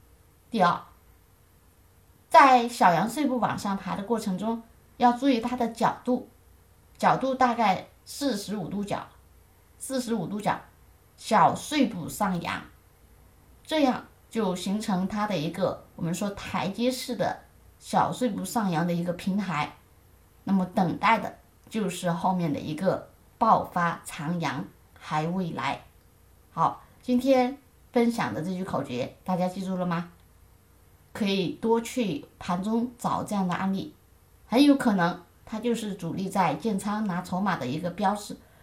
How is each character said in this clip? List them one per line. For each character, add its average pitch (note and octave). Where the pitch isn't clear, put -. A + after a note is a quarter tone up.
第 A3
二， F3
在 C4
小 F#3+
阳 F#3+
碎 D4
步 B3
往 F3+
上 G3
爬 F3
的 G3+
过 A3
程 F#3
中， A3+
要 A#3+
注 B3
意 A3+
它 A#3+
的 A#3+
角 -
度， -
角 F3
度 C4
大 B3
概 G#3
四 B3+
十 G3
五 F3
度 G3+
角， -
四 C4
十 A3+
五 F3
度 G3+
角， -
小 F3
碎 C#4
步 D#3
上 F#3
扬， -
这 D#4
样 B3
就 G3+
形 G3+
成 F#3+
它 G#3
的 G3+
一 D#3
个， -
我 -
们 E3
说 G3+
台 -
阶 A#3
式 B3+
的 E3+
小 -
碎 B3
步 F#3+
上 G3
扬 E3
的 F3
一 E3+
个 F3
平 F#3
台。 F3
那 F#3+
么 F#3+
等 E3+
待 G#3+
的 -
就 G3
是 F3
后 F3+
面 E3+
的 -
一 D3+
个 F#3
爆 G#3+
发 E3+
长 E3
阳 C#3+
还 D#3
未 F3+
来。 C3
好， -
今 B3
天 B3+
分 A#3
享 D3
的 C#3+
这 F#3
句 F3+
口 -
诀， B2
大 F#3
家 F3+
记 F#3
住 F#3
了 F3+
吗？ E3+
可 A3
以 G3
多 A3+
去 A3+
盘 F#3
中 A3+
找 -
这 G3+
样 F#3+
的 F3
案 F#3+
例， -
很 B3+
有 C#4+
可 A3
能 F3
它 A3
就 A#3
是 G#3+
主 E3
力 F#3
在 E3+
建 G3+
仓 G#3+
拿 F3+
筹 F3+
码 F#3+
的 B2
一 D3
个 F3
标 G3+
志， -